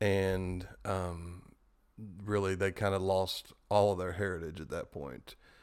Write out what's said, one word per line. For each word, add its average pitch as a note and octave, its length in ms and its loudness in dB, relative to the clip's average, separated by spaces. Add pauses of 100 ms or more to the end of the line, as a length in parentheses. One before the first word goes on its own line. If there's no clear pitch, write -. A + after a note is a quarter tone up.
And, F#2+ 640 0 (160)
um, F2 680 -6 (720)
really, G2+ 320 4
they F#2+ 160 2
kinda G2 280 2
lost F#2+ 540 0 (160)
all G2+ 240 6
of F#2 40 -4
their F#2 140 -2
heritage F2 480 -4
at D#2+ 100 -10
that - 220 -6
point. - 440 -12 (280)